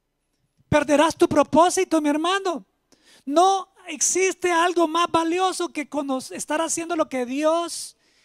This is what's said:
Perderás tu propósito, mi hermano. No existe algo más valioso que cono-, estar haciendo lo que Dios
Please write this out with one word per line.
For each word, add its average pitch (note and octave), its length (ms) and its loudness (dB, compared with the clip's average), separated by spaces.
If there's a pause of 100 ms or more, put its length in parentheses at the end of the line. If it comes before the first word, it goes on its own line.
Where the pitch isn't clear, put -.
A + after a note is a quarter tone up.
(680)
Perderás D4 480 2
tu E4+ 120 4
propósito, D#4+ 760 2
mi D4 80 0
hermano. E4+ 560 -2 (580)
No F#4 440 2 (180)
existe F4+ 640 -2
algo E4+ 380 2
más E4 220 0
valioso E4+ 580 -2
que C#4+ 200 -10
cono-, C#4 300 -4 (140)
estar D#4 280 -6
haciendo E4 360 -6
lo D#4 120 -2
que B3+ 160 -6
Dios D#4 720 -4 (280)